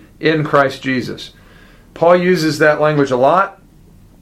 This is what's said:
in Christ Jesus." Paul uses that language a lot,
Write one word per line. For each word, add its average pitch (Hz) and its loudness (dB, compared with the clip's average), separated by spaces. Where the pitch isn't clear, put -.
in 156 -2
Christ 139 0
Jesus." - -8
Paul 170 2
uses 175 0
that 151 2
language 147 0
a 127 0
lot, 156 0